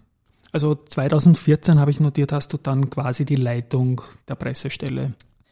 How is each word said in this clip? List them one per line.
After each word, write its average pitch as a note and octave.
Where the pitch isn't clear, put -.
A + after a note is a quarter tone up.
Also D3+
zweitausendvierzehn D3+
habe C#3+
ich C#3
notiert, C#3+
hast C#3+
du D#3
dann C3+
quasi B2+
die C#3+
Leitung B2
der C3+
Pressestelle C3